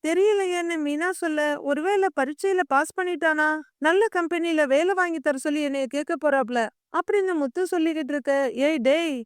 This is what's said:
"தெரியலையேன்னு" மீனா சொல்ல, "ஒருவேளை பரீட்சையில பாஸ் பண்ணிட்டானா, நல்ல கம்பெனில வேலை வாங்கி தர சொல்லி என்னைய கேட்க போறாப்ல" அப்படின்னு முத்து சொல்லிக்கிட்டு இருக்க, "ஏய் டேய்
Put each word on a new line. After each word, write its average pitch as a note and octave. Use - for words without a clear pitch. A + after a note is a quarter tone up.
"தெரியலையேன்னு" F4+
மீனா D4+
சொல்ல, D#4
"ஒருவேளை F#4
பரீட்சையில F4
பாஸ் C#4+
பண்ணிட்டானா, D#4+
நல்ல F4+
கம்பெனில E4+
வேலை D#4+
வாங்கி F4
தர C#4
சொல்லி D4+
என்னைய C#4
கேட்க D4
போறாப்ல" C4
அப்படின்னு F#4
முத்து D4+
சொல்லிக்கிட்டு D#4+
இருக்க, C#4
"ஏய் D4
டேய் D4